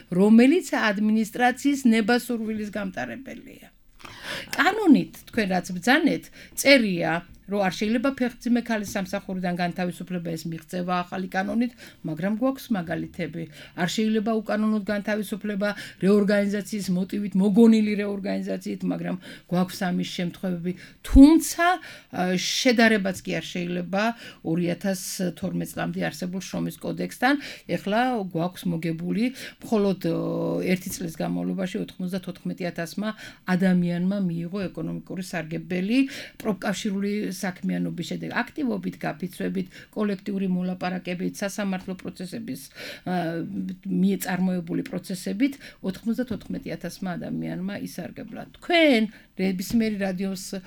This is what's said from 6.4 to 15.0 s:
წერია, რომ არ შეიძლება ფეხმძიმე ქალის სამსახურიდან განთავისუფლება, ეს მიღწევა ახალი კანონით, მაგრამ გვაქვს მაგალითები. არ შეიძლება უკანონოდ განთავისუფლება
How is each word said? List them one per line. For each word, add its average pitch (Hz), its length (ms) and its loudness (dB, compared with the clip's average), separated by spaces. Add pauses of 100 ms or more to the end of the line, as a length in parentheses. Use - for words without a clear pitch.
წერია, 196 600 4 (320)
რომ 202 180 -2
არ 185 120 2
შეიძლება 233 380 0
ფეხმძიმე 240 500 0
ქალის 214 300 -4
სამსახურიდან 185 640 -4
განთავისუფლება, 175 760 -4
ეს 160 140 -6
მიღწევა 180 520 -4
ახალი 185 320 -4
კანონით, 208 440 -2 (260)
მაგრამ 165 380 -4
გვაქვს 262 320 -2
მაგალითები. 165 760 -4 (300)
არ 175 180 -2
შეიძლება 220 420 0
უკანონოდ 214 520 0
განთავისუფლება 208 840 -2 (280)